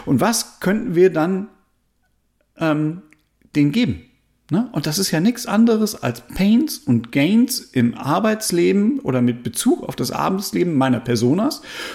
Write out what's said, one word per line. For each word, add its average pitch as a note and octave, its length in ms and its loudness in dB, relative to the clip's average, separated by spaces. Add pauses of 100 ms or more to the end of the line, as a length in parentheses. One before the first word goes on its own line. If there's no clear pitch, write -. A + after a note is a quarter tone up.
und B2+ 160 0
was - 380 -2
könnten F#3 360 -2
wir F3+ 160 6
dann, F#3 380 -2 (1080)
ähm, D#3 440 -2 (540)
denen D3 160 4
geben? E3 320 0 (460)
Ne? G#3+ 220 0
Und - 140 -4
das D3+ 120 -4
ist F#3+ 140 -2
ja E3 80 2
nichts A#3 260 0
anderes G#3+ 560 2
als A#2+ 200 -4
Pains A3+ 560 0
und A#2 340 0
Gains G#3 480 2
im A#2+ 360 0
Arbeitsleben G3+ 1040 0
oder B2+ 220 -2
mit A#2+ 220 0
Bezug - 400 -2
auf - 120 -10
das - 160 -4
Arbeitsleben F3 640 -2
meiner B2+ 240 2
Personas B2+ 640 0 (320)